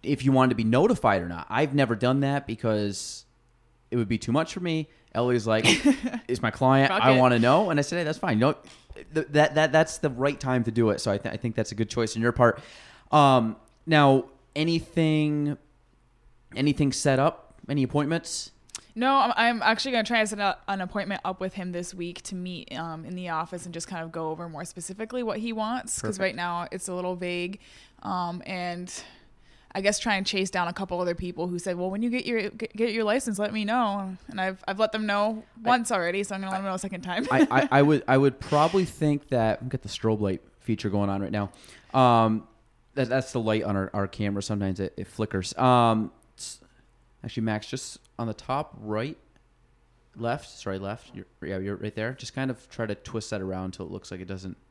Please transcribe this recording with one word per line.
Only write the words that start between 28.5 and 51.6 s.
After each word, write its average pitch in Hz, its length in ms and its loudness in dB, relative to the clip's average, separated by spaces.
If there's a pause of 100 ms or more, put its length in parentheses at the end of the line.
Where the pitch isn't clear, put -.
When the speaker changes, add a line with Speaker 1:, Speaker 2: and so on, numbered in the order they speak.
Speaker 2:
I 196 100 -4
guess 202 180 2
try 214 160 0
and 190 100 -2
chase 190 240 -2
down 180 160 0
a 180 60 -4
couple 180 280 -4
other 175 140 0
people 175 320 -6
who 175 140 -4
said, 175 180 -4
"Well, 180 140 -2
when 208 100 -4
you 240 80 0
get 247 160 -2
your, 226 240 -2
get, - 240 -10
get 220 180 0
your 220 120 -2
license, 214 340 0
let 208 140 -2
me 214 120 -4
know." 202 520 -2 (100)
And 196 140 -8
I've, 190 260 -2
I've 196 140 -4
let 220 100 4
them 214 160 -4
know 214 380 0 (200)
Speaker 1:
I 233 40 2
Speaker 2:
once 240 240 2
already, 185 320 0
so 196 100 -8
I'm 190 60 -8
gonna 190 100 -6
let 190 80 -4
them 196 80 -6
know 190 80 -4
a 185 60 -4
second 190 220 -8
time. 196 280 -4
Speaker 1:
I, 302 180 4
I, 269 200 2 (100)
I 143 40 8
would, 147 260 4
I 131 100 6
would 139 220 4
probably 170 440 2
think 147 440 -2
that, 113 340 0
we've 127 80 -8
got 127 120 -6
the 101 60 -12
strobe 110 320 0
light 95 220 -2 (160)
feature 107 320 -2
going 101 180 0
on 101 140 -2
right 95 80 -6
now. 101 220 -4 (420)
Um, 117 540 4 (460)
that, 127 160 0
that's 131 200 0
the 127 80 -2
light 110 240 2
on 98 140 0
our, 95 180 -2
our 98 140 -2
camera. 101 340 -4
Sometimes 101 380 -2
it, 92 160 -4
it 104 100 -10
flickers. - 500 -4
Um, 120 540 4 (260)
s-, - 220 -16 (640)
actually, 113 220 -6
Max, 107 240 -4
just - 320 -10 (180)
on 117 80 -6
the 107 80 -6
top 139 460 -6
right, 107 360 -4 (1000)
left, 117 340 -6
sorry, 95 300 -8
left. 98 340 -10
You're, 95 120 -14 (220)
yeah, 95 100 -4
you're 98 180 -4